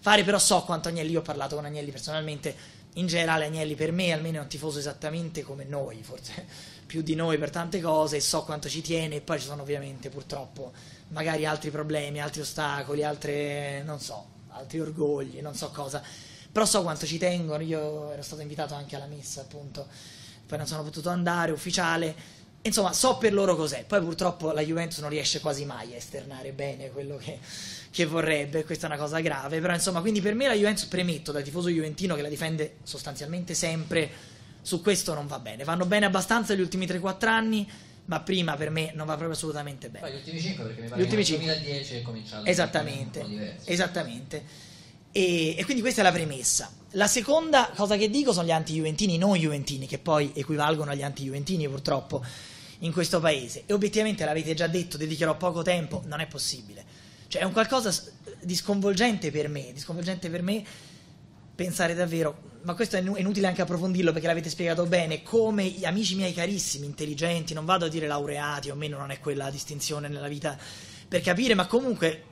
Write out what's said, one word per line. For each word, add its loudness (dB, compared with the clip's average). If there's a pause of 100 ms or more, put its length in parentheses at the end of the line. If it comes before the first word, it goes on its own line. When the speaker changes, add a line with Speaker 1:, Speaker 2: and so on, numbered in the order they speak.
Speaker 1:
fare, 6
però 4
so 6
quanto -2
Agnelli, -2
io 4
ho -10
parlato -4
con -6
Agnelli -8
personalmente, -6 (420)
in 0
generale 2
Agnelli -4
per 0
me 2
almeno -2
è -6
un -10
tifoso -6
esattamente -6
come -10
noi, -8
forse -12 (200)
<laughs> -20
più -6
di 0
noi 2
per -2
tante -2
cose, 4
e 0
so 0
quanto -6
ci -4
tiene, -2
e -4
poi -2
ci -8
sono -8
ovviamente -6
purtroppo -10 (380)
magari 0
altri 0
problemi, -2
altri -4
ostacoli, -2
altre, -2
non -8
so, -10 (240)
altri -8
orgogli, -2
non -10
so -6
cosa, -6 (500)
però 4
so 4
quanto -2
ci -4
tengono. 0
Io -4
ero -10
stato -12
invitato -6
anche -10
alla -8
messa, -12
appunto, -12 (640)
poi -6
non -4
sono -6
potuto -6
andare, 2
ufficiale. 0 (300)
Insomma, 2
so 6
per 6
loro 6
cos'è. -2
Poi 4
purtroppo 0
la 2
Juventus -2
non -6
riesce 0
quasi -2
mai -10
a -12
esternare -10
bene -6
quello -8
che, -10 (540)
che 2
vorrebbe, 0
questa -6
è -4
una -4
cosa -2
grave, -2
però 2
insomma, 0
quindi 2
per 2
me 2
la 4
Juventus, 2
premetto, -2
da -2
tifoso -2
juventino 0
che -2
la -4
difende -2
sostanzialmente -6
sempre, 0 (540)
su -2
questo 2
non -4
va -6
bene. -10
Vanno 2
bene 6
abbastanza 4
gli 2
ultimi 0
tre 0
quattro 0
anni, 4 (360)
ma -2
prima 2
per -2
me 0
non -6
va -2
proprio -2
assolutamente -6
bene. -12
Speaker 2:
Poi -8
gli -10
ultimi -8
cinque, -4
perché -10
mi -10
pare -2
Speaker 1:
Gli 6
ultimi 4
Speaker 2:
che 4
nel 2
Speaker 1:
cinque. 0
Speaker 2:
duemiladieci -6
è -6
cominciato -8
Speaker 1:
Esattamente, 0
Speaker 2:
un -8
po' -8
diverso. -10
Speaker 1:
esattamente. -2 (680)
E, 4
e -2
quindi 2
questa 2
è 6
la 10
premessa. 0 (200)
La 4
seconda 6
cosa 4
che 4
dico 4
sono 2
gli 4
anti-juventini, 2
non 6
juventini, 0
che -4
poi 4
equivalgono 0
agli -2
anti-juventini -2
purtroppo -2 (560)
in -4
questo 2
paese. 2
E 0
obiettivamente 2
l'avete 0
già 2
detto, -2
dedicherò 2
poco 0
tempo, 0
non -6
è -4
possibile. -8 (440)
Cioè -2
è 2
un 0
qualcosa 4
s-, -4 (300)
di -2
sconvolgente 2
per 0
me, -6
di -14
sconvolgente -4
per -2
me 0 (920)
pensare 2
davvero, 0 (100)
ma -2
questo 2
è 4
inu-, 0
è 0
inutile 4
anche 2
approfondirlo 4
perché 0
l'avete 2
spiegato 2
bene, 2
come 4
gli -2
amici 2
miei 0
carissimi, -2
intelligenti, 2
non -4
vado 6
a 2
dire 0
laureati, -2
o -6
meno -4
non -8
è -8
quella -2
la -4
distinzione -4
nella -6
vita -4 (500)
per 2
capire, 6
ma 6
comunque 2